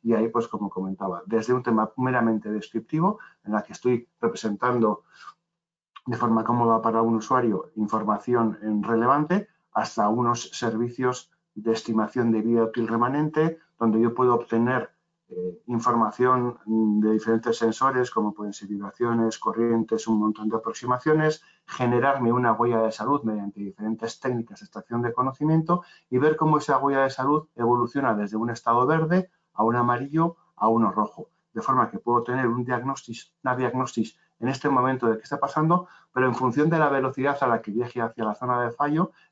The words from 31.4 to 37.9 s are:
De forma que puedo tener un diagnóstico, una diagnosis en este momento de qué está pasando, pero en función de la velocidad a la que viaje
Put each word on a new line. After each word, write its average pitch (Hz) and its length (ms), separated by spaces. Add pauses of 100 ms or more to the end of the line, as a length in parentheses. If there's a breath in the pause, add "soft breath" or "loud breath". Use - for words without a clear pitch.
De 110 80
forma 127 300
que 101 80
puedo 120 240
tener 127 260
un 120 160
diagnóstico, 123 640 (140)
una 127 100
diagnosis 123 640 (220)
en 117 80
este 135 220
momento 127 380
de 110 80
qué - 80
está 139 140
pasando, 160 500 (240 loud breath)
pero 127 140
en 123 80
función 127 360
de 165 80
la 151 100
velocidad 135 540
a 127 60
la 113 120
que 104 120
viaje 120 280